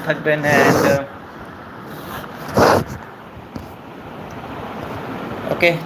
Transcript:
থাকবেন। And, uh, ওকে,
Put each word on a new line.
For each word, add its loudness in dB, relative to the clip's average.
থাকবেন। 2
And, 6
uh, 4
ওকে, 4